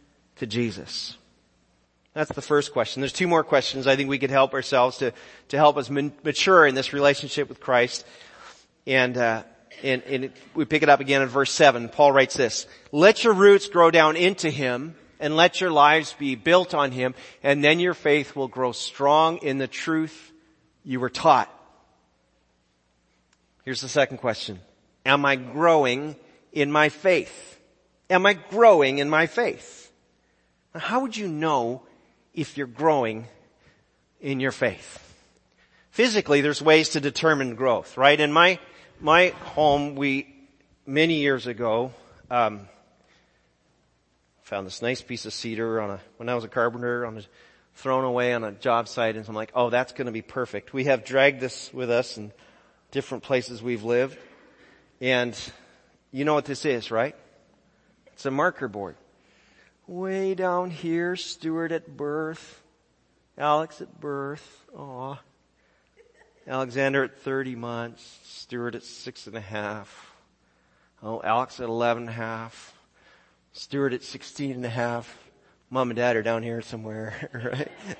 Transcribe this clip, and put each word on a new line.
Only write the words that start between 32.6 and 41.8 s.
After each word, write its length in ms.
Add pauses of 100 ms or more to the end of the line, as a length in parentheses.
growing 580 (920)
in 180
your 140
faith? 500 (880)
Physically, 500
there's 220
ways 280
to 100
determine 560
growth, 400
right? 240
In 120
my, 280 (400)
my 280
home, 680
we, 360 (540)
many 280
years 340
ago, 440 (380)